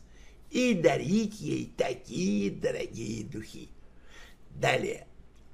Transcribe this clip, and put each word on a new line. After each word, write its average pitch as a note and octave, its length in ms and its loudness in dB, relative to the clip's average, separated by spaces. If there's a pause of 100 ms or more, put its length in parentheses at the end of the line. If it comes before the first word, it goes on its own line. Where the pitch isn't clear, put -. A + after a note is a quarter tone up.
(520)
и B3 220 4
дарить E3 680 4
ей C3 380 -2
такие G2+ 720 0
дорогие - 720 -4
духи. - 460 -12 (840)
Далее, - 560 0 (460)